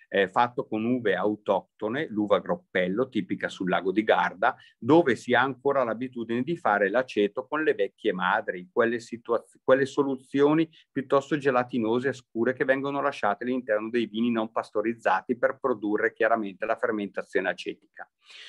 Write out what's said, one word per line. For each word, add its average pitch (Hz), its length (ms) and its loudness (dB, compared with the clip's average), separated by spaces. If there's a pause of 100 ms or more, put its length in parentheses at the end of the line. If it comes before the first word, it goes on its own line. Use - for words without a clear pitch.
(140)
eh, 95 160 2
fatto 120 380 0
con 110 180 -4
uve 117 300 0
autoctone, 107 920 -2
l'uva 104 320 0
groppello, 92 680 -2
tipica 95 400 -4
sul 92 180 -6
lago 90 240 0
di 104 120 2
Garda, 92 520 0 (220)
dove 139 380 4
si - 180 -4
ha 120 80 6
ancora 135 420 0
l'abitudine 117 600 -4
di 165 120 -4
fare 101 360 2
l'aceto 110 560 0
con 151 160 -4
le 151 100 2
vecchie - 400 -2
madri, 92 580 -2
quelle 117 280 2
situaz-, 117 640 -6
quelle 135 240 4
soluzioni 143 800 2 (220)
piuttosto 139 440 0
gelatinose 123 760 0
e 127 40 -4
scure 123 400 -2
che 147 100 -2
vengono 139 380 -2
lasciate 123 420 -2
all'interno 120 460 -2
dei 117 160 0
vini 110 240 -2
non 113 220 -2
pastorizzati 110 840 -2
per 127 240 -2
produrre 107 540 -2
chiaramente 110 540 -2
la 110 100 -2
fermentazione 101 720 -4
acetica. - 580 -10 (420)